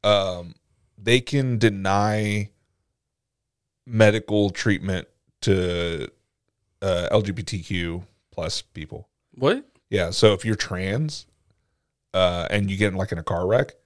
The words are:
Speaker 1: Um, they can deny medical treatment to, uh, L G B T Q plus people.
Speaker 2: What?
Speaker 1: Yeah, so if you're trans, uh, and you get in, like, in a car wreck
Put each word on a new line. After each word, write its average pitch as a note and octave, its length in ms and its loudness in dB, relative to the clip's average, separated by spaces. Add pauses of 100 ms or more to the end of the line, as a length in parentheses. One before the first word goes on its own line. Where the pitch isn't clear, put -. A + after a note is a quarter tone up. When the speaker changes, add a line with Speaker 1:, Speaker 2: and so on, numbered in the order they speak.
Speaker 1:
Um, F#2+ 540 0 (420)
they A#2 220 4
can C3 380 0
deny G#2 920 0 (1400)
medical G#2+ 640 4
treatment F#2+ 580 -2 (340)
to, F2 640 0 (760)
uh, F2 280 0
L G#2+ 120 4
G G2 100 -4
B F2+ 100 -6
T F2 180 -6
Q F2 440 -6 (260)
plus - 320 -6
people. - 460 -16 (260)
Speaker 2:
What? E3+ 300 0 (260)
Speaker 1:
Yeah, F2+ 200 0
so G#2+ 220 6
if F#2+ 120 -4
you're A2 100 0
trans, G2+ 720 -4 (880)
uh, F2 380 2
and G2+ 200 0
you F#2+ 60 -4
get G#2 120 2
in, F2+ 100 -2
like, F#2+ 140 -4
in E2+ 60 -6
a E2 40 -10
car F2+ 240 -4
wreck B2+ 280 0 (120)